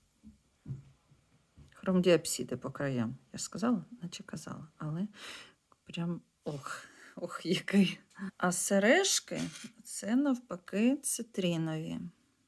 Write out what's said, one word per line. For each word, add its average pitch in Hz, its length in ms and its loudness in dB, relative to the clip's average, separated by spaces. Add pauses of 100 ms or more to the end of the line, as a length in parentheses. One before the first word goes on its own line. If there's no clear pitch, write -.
(1800)
Хромдіапсиди 175 720 2
по 131 140 -8
краям. 135 460 -2 (160)
Я - 60 -10
ж - 60 -6
сказала, 214 400 -2 (180)
наче - 200 -12
казала, - 540 -12
але 165 320 -4 (760)
прям 170 360 -4 (240)
ох, - 400 -8 (320)
ох, - 300 -8
який. 180 540 4 (360)
А 180 160 2
сережки, 214 880 4 (420)
це 214 340 -2
навпаки 247 800 2
цитринові. 165 1040 -2 (480)